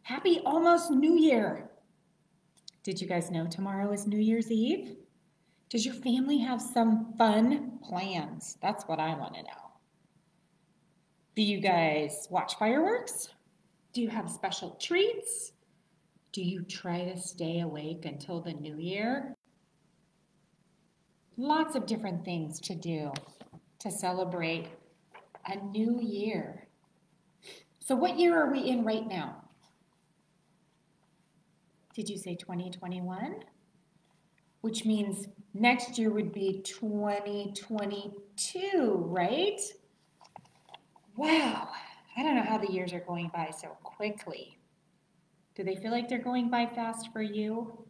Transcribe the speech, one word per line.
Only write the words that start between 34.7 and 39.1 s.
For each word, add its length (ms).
means 420
next 440
year 120
would 200
be 380
twenty 880
twenty-two, 1500
right? 500